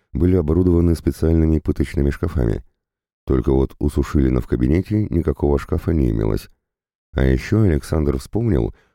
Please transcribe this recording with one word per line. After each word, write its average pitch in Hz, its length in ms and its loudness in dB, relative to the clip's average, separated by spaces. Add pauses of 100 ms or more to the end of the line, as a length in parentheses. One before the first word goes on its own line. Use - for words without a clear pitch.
(120)
были 90 240 2
оборудованы 85 580 2
специальными 80 640 0
пыточными 71 520 -2
шкафами. 64 520 -4 (640)
Только 67 280 0
вот 65 260 0
у - 100 -2
Сушилина 65 520 0
в - 80 -10
кабинете 80 600 0
никакого 73 480 0
шкафа - 360 -4
не 67 180 0
имелось. 53 380 -2 (640)
А 65 100 0
еще 65 380 2
Александр 76 580 0
вспомнил, 92 560 -2 (200)